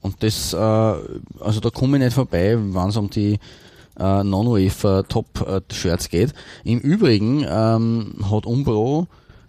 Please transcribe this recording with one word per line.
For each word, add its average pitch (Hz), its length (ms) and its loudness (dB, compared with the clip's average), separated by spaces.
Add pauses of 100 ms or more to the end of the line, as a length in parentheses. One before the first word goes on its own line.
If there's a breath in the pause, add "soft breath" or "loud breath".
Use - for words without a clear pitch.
Und 95 220 -6
das, - 320 -2
äh, - 20 -4
also 110 1040 -2
da 113 100 -2
komme 139 280 0
ich 135 60 2
nicht 120 100 0
vorbei, 107 440 2
wenn's 98 380 -2
um 101 140 -2
die, 104 280 0 (600 loud breath)
äh, 98 260 2
Non-UEFA 98 800 2
Top, - 440 -4
äh, 95 140 -4 (140)
Shirts - 340 -2
geht. 107 240 2 (320 loud breath)
Im 113 140 0
Übrigen, 139 680 2
ähm, 113 680 0 (160)
hat 107 160 0
Umbro, 131 600 0 (400 soft breath)